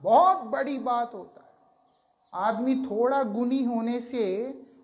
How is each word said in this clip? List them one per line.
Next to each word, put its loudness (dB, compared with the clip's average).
बहुत 6
बड़ी -4
बात -4
होता -18
है। -20
आदमी 0
थोड़ा 2
गुणी -2
होने -2
से -4